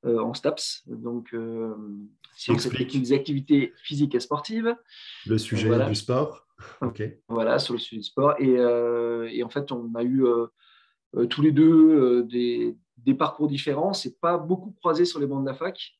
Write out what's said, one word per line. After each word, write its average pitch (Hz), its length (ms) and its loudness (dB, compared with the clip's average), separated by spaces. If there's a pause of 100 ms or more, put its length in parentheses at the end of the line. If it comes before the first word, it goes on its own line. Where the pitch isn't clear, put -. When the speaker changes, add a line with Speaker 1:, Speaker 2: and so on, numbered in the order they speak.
Speaker 1:
euh, 117 120 2
en 117 160 -2
staps, - 540 -4
donc, 120 440 -10
euh, 113 400 -8 (600)
sciences - 300 -2
et 131 40 -2
Speaker 2:
Explique. 120 200 -4
Speaker 1:
techniques 135 160 -2
des 120 80 0
activités 139 600 0 (120)
physiques 143 320 -2
et 120 40 2
sportives. 226 560 -4 (500)
Speaker 2:
Le 110 120 2
sujet 113 300 -2
Speaker 1:
Voilà. 117 200 2
Speaker 2:
du 107 60 -2
sport. - 540 -4 (320)
Ok. 120 200 -6 (280)
Speaker 1:
Voilà, 113 320 0
sur 123 140 -4
le 117 40 -4
sujet 113 200 -10
du 104 40 -14
sport. 139 380 0
Et, 131 180 4
euh, 120 720 0
et 123 140 -4
en 117 60 -12
fait, 139 200 -6
on 117 240 -8
a 117 80 -4
eu, 127 220 2
euh, 117 240 2 (680)
euh, 120 120 2
tous 147 160 -2
les 151 100 6
deux, 160 380 8
euh, 127 340 4
des, 120 520 -2 (200)
des 127 180 0
parcours 151 320 -2
différents. 147 460 -2
C'est - 260 -8
pas 170 180 0
beaucoup 185 360 -4
croisé 165 320 0
sur 175 160 -4
les 143 80 -2
bancs 135 160 -4
de 135 40 -4
la 131 60 -6
fac 175 260 -8 (200)